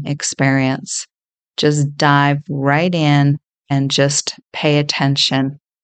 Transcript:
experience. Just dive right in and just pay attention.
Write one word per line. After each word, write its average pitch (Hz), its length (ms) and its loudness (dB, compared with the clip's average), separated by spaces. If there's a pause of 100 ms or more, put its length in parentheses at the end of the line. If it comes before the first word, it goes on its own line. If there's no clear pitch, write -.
experience. 135 1000 -2 (520)
Just 147 400 0
dive 143 520 2
right 143 440 0
in 143 440 2 (320)
and 139 200 0
just 143 460 -2 (180)
pay 151 240 0
attention. 139 840 -2 (240)